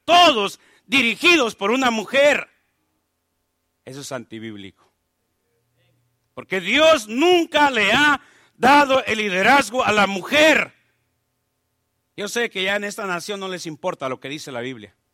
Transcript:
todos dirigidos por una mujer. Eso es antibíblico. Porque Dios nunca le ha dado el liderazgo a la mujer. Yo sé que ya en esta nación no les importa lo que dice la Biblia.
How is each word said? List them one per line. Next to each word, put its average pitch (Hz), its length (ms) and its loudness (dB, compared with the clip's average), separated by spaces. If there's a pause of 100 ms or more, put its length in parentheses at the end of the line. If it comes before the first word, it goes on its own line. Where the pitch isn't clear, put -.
todos 302 560 4 (260)
dirigidos 247 680 0
por 196 160 -2
una 254 200 0
mujer. 226 580 0 (1400)
Eso 135 160 -16
es 135 100 -14
antibíblico. 110 800 -14 (1400)
Porque 180 260 -8
Dios 262 480 2
nunca 294 640 2
le 214 220 0
ha 285 280 2 (360)
dado 269 480 4
el 220 140 -4
liderazgo 214 640 2
a 202 80 0
la 208 160 2
mujer. 233 640 0 (1400)
Yo 202 120 -10
sé 226 220 -4
que 190 140 -6
ya 196 120 -2
en 208 80 -4
esta 208 220 -8
nación 190 340 -8
no 190 80 -10
les 180 180 -10
importa 160 440 -8
lo 127 100 -8
que 135 100 -12
dice 147 220 -14
la 120 100 -8
Biblia. 120 340 -12 (180)